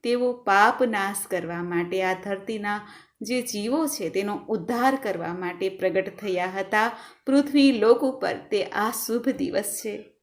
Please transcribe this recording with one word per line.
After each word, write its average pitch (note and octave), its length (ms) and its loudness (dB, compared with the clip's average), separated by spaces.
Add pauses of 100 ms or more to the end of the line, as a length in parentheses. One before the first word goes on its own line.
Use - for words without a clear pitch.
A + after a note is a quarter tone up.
તેઓ B3 260 0 (160)
પાપ G#3 420 6
નાશ G3+ 420 -2
કરવા F3 360 -4
માટે, F3 400 -2
આ F#3 120 0
ધરતીના G#3 680 -6 (400)
જે A3+ 220 -2
જીવો A#3 440 -2
છે A#3+ 240 -4
તેનો G3 240 -2 (140)
ઉદ્ધાર A#3+ 480 0
કરવા F3 380 -4
માટે F3+ 360 -4
પ્રગટ F#3+ 460 0
થયા F#3 400 -4
હતા G#3+ 320 0 (360)
પૃથ્વી C#4 540 6
લોક A3+ 260 6
ઉપર. C4 300 0 (140)
તે G#3 120 2 (180)
આ G#3+ 160 2
શુભ A3+ 380 -2
દિવસ - 440 -2
છે. G#3+ 180 -8 (280)